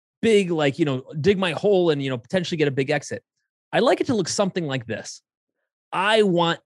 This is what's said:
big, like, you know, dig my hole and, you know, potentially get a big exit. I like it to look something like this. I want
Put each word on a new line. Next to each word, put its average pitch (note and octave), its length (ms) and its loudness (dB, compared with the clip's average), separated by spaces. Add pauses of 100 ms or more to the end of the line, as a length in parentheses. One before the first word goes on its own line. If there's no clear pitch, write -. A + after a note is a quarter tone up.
(200)
big, G3+ 300 4
like, D3+ 280 0
you E3 60 2
know, C3 180 -2 (180)
dig F3+ 180 2
my F3+ 140 -2
hole F3+ 380 2
and, C#3+ 120 0
you C3+ 80 -4
know, B2+ 80 -4
potentially F#3 400 -4
get D3 100 2
a C3+ 40 -4
big C3 180 -2
exit. D3 320 -6 (500)
I D#3 80 2
like C#4 200 2
it - 80 -4
to C4+ 60 0
look F#3+ 140 -2
something F#3 380 -2
like C3 200 -6
this. - 360 -10 (680)
I G#3+ 300 2
want E3+ 440 2